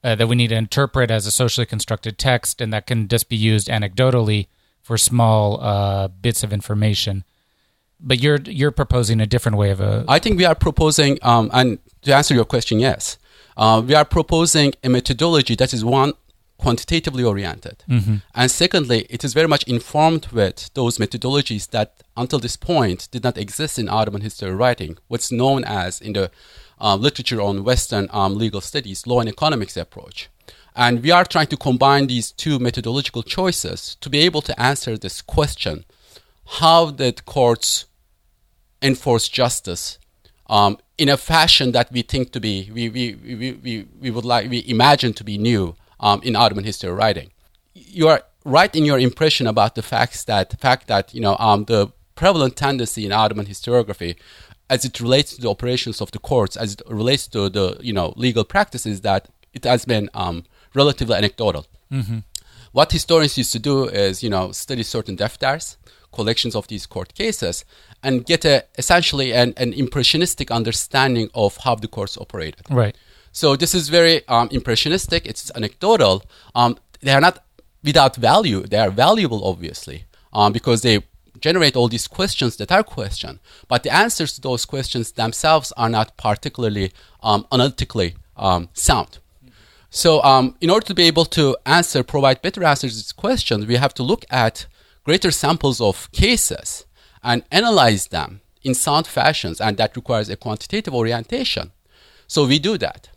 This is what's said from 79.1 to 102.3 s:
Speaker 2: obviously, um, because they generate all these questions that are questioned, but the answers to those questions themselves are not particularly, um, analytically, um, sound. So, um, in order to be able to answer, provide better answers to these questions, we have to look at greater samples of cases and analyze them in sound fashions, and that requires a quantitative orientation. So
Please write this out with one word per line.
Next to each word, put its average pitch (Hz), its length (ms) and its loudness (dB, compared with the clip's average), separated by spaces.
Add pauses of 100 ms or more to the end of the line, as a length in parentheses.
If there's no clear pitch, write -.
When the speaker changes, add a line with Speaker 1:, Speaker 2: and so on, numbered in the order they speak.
Speaker 2:
obviously, 85 600 -8 (280)
um, 104 200 4
because 117 280 0
they 110 220 2 (360)
generate 160 360 2
all 120 120 2
these 113 200 -4
questions 185 500 -4
that 104 140 -6
are 208 120 4
questioned, - 560 -10 (280)
but 123 160 0
the 131 100 -4
answers 190 400 0
to - 80 -16
those 127 240 -4
questions 123 480 -6
themselves 135 640 0
are 117 120 0
not 110 280 -2
particularly, 110 720 -4 (300)
um, 104 300 0
analytically, 123 640 -2 (220)
um, 90 360 0
sound. - 460 -2 (720)
So, 156 340 4
um, 135 380 6
in 165 80 0
order 214 160 2
to 190 80 -8
be 175 100 2
able 160 220 4
to 143 400 0
answer, 151 380 4
provide 139 380 2
better 196 220 -4
answers 139 280 0
to 110 60 -10
these - 140 -12
questions, 151 540 -2
we 120 120 0
have 135 180 0
to 131 80 -6
look 175 260 -2
at 120 380 -2 (360)
greater 170 280 2
samples 143 500 -2
of 101 300 -2
cases - 720 -2 (380)
and 120 280 0
analyze 156 560 4
them 87 340 -8 (200)
in 131 140 -2
sound 156 320 0
fashions, 123 520 -2
and 107 180 -2
that 110 180 0
requires 107 340 -2
a 101 60 -6
quantitative 139 580 -8
orientation. 117 760 -4 (560)
So 147 180 2